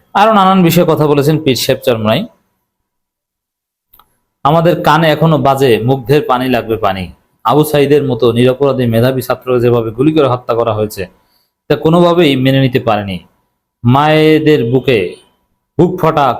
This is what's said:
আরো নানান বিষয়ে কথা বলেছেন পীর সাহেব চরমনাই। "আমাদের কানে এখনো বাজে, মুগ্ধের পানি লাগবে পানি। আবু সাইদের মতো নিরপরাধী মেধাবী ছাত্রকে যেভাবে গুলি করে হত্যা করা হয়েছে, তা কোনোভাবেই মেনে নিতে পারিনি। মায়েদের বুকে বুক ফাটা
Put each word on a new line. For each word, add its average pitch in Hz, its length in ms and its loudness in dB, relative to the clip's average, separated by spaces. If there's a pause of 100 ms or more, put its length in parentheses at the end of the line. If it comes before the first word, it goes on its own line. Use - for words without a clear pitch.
(140)
আরো 220 200 2
নানান 190 300 2
বিষয়ে 170 220 2
কথা 151 220 0
বলেছেন 147 360 0
পীর 131 120 0
সাহেব 131 260 -4
চরমনাই। 117 460 -2 (2250)
"আমাদের 160 400 0
কানে 156 260 2
এখনো 156 280 0
বাজে, 131 460 2
মুগ্ধের 135 440 0
পানি 127 220 -2
লাগবে 110 280 -4
পানি। 95 340 -4 (320)
আবু 139 200 2
সাইদের 143 400 2
মতো 123 280 0
নিরপরাধী 127 540 0
মেধাবী 123 360 0
ছাত্রকে 127 380 -4
যেভাবে 117 320 0
গুলি 143 220 0
করে 147 140 2
হত্যা 123 280 -4
করা 117 180 -2
হয়েছে, 104 340 -6 (600)
তা 151 80 0
কোনোভাবেই 170 600 2
মেনে 135 260 0
নিতে 127 180 0
পারিনি। 101 400 -4 (640)
মায়েদের 151 880 2
বুকে 123 440 -2 (640)
বুক 180 220 0
ফাটা 147 380 0